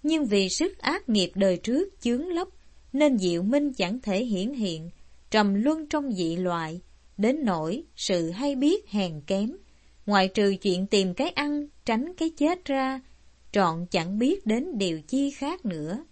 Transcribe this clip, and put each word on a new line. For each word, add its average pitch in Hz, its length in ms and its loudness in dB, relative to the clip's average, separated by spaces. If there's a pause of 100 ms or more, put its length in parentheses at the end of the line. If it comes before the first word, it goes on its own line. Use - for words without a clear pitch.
Nhưng 302 220 2
vì 202 240 2
sức 339 300 -2
ác 349 300 -2
nghiệp 190 260 2
đời 190 220 4
trước 302 320 -2 (100)
chướng 247 280 -2
lấp, 359 200 -4 (460)
nên 277 240 4
diệu 180 260 2
minh 277 300 2
chẳng 202 280 -2
thể 202 240 0
hiển 214 280 -2
hiện, 175 360 -4 (420)
trầm 208 220 4
luân 294 340 0
trong 285 240 -2
dị 170 240 -2
loại, 170 460 -2 (360)
đến 262 280 0
nỗi 180 380 -2 (120)
sự 170 340 0
hay 269 260 -2
biết 294 340 2
hèn 175 320 -2
kém. 208 360 -2 (480)
Ngoại 196 220 4
trừ 196 340 2
chuyện 185 260 0
tìm 190 260 2
cái 285 160 -2
ăn, 294 380 -4 (180)
tránh 254 320 0
cái 320 120 0
chết 330 360 0
ra, 269 360 -2 (500)
trọn 170 400 2
chẳng 185 280 -2
biết 294 260 2
đến 247 320 0
điều 170 240 -2
chi 277 300 0
khác 302 340 -8
nữa. 175 460 -6